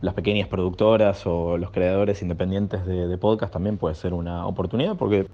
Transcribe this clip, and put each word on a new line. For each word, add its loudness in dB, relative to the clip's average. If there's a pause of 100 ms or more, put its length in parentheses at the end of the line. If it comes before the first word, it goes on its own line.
las 0
pequeñas 0
productoras 2
o 0
los -4
creadores 2
independientes -2
de, -2
de -2
podcast 2
también -2
puede -2
ser -4
una -4
oportunidad, -2
porque 2